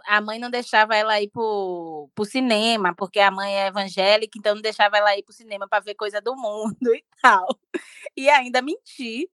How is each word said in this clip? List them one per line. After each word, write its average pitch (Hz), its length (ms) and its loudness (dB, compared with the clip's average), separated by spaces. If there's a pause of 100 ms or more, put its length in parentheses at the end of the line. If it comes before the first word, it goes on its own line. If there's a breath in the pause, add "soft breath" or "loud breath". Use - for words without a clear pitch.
a 208 140 2
mãe 214 180 -6
não 240 120 -8
deixava 226 460 2
ela 214 240 2
ir 208 100 -4
pro, 180 840 -6
pro 214 100 -6
cinema, 220 720 0
porque 202 260 -4
a 196 100 6
mãe 196 240 -4
é 196 120 0
evangélica, 196 720 0
então 208 160 0
não 214 80 -8
deixava 208 340 2
ela 208 200 4
ir 202 60 -8
pro 214 120 -20
cinema 202 340 -12
pra 208 120 0
ver 202 140 -8
coisa 208 260 -6
do 240 160 -6
mundo 220 440 -6
<laughs> 247 140 2
e - 100 -6 (180)
tal." 196 240 6 (720 loud breath)
E 269 140 0
ainda 254 320 2
menti. 277 720 -10